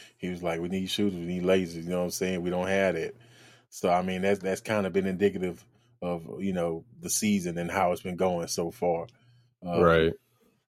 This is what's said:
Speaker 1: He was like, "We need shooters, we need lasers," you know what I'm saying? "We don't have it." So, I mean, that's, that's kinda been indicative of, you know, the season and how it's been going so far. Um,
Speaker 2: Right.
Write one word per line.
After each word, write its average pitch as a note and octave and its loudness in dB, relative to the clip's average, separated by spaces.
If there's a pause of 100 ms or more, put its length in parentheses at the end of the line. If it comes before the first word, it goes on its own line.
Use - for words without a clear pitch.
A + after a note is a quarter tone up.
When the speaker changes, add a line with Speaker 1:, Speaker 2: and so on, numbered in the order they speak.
(180)
Speaker 1:
He F#2 -6
was F2 -6
like, E2 -2
"We E2+ -4
need F#2+ -2
shooters, G2 0
we E2+ -6
need F2+ -2
lasers," F2+ 2
you E2+ -8
know F2+ 0
what F2+ 0
I'm F2 -2
saying? F#2 -2
"We F2 -2
don't F2+ -2
have F#2+ 2
it." D#2+ -6 (520)
So, - -2
I F2 4
mean, F#2 -2
that's, G2 2
that's F#2+ -4
kinda G#2 0
been F#2+ 0
indicative F#2 0 (360)
of, F2 -6
you G2 -2
know, E2+ -2 (160)
the F2 -10
season F2+ 0
and E2+ -4
how F#2 2
it's F2 -2
been F2+ -6
going F2 0
so E2+ -4
far. E2+ -2 (580)
Um, E2+ 6
Speaker 2:
Right. E2 6 (540)